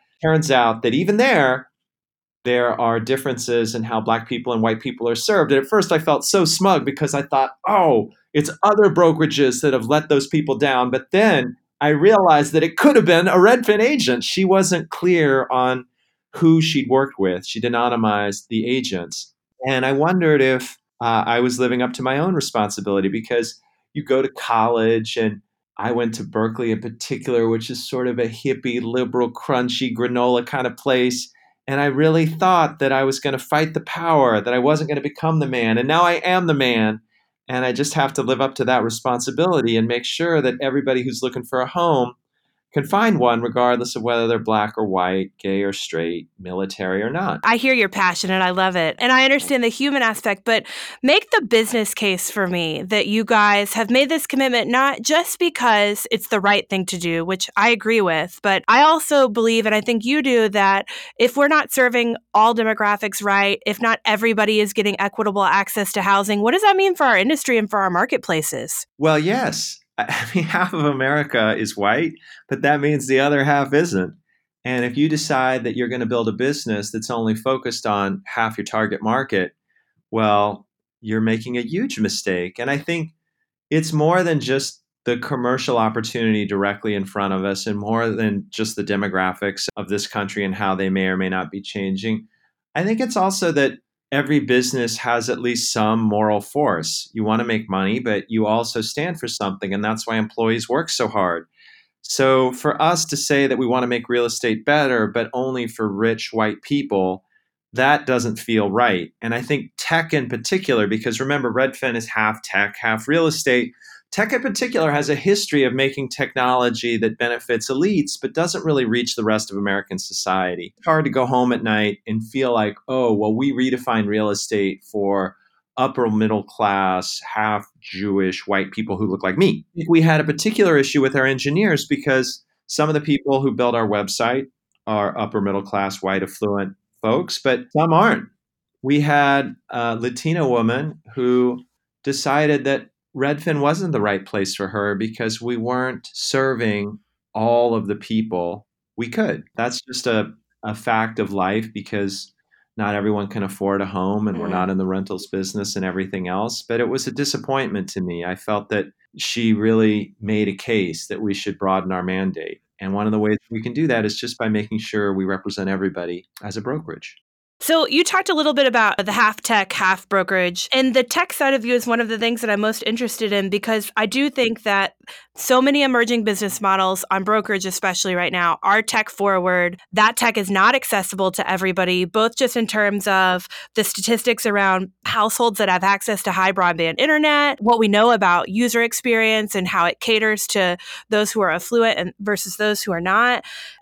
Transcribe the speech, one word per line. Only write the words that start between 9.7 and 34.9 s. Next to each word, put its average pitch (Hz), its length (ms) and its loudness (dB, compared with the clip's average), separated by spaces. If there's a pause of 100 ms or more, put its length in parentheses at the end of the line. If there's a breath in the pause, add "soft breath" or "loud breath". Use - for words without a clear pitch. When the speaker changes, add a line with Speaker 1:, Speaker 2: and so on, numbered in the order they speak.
Speaker 1:
have 113 140 -2
let 151 200 2
those 139 180 2
people 143 320 -2
down." 127 320 2
But 127 220 -4
then 165 460 2 (240)
I 147 80 4
realized 151 640 6
that 156 100 4
it 165 140 -2
could 285 180 6
have 202 100 8
been 170 220 6
a 180 80 4
Redfin 214 460 6
agent. 214 420 2
She 190 220 0
wasn't 190 440 2
clear 151 600 2
on 127 340 0 (480)
who 165 280 6
she'd 151 280 -2
worked 135 300 2
with. 92 260 0
She'd 110 200 -6
anonymized 113 840 0
the 113 180 -2
agents. 101 680 -6 (340)
And 131 180 0
I 135 60 2
wondered 156 500 4
if, 127 360 0 (240)
uh, 113 260 2
I 117 140 2
was 123 180 0
living 123 220 0
up 123 120 -2
to 135 80 -10
my 131 160 0
own 180 160 0
responsibility, 101 760 -2
because 113 500 -2 (340)
you 147 100 -6
go 135 180 2
to 135 80 -2
college, 113 880 0
and 107 240 -2 (360)
I 110 140 -4
went 117 240 -2
to - 80 -8
Berkeley 113 480 -2
in 107 80 -2
particular, 117 720 -2
which 113 200 -2
is 123 180 -10
sort 127 200 -4
of 120 100 -4
a 117 120 -2
hippie, 123 520 -4
liberal, 123 480 -2
crunchy 123 640 -2
granola 123 540 0
kind 131 180 -4
of 120 120 -6
place. 123 520 0 (380 soft breath)
And 135 140 -2
I 143 60 2
really 156 380 4
thought 165 540 2
that 135 140 2
I 135 100 2
was 135 160 0
gonna 135 180 -2
fight 156 360 -2
the 156 80 -4
power, 147 580 2
that 120 140 -2
I 123 60 2
wasn't 151 280 2
gonna 143 140 -2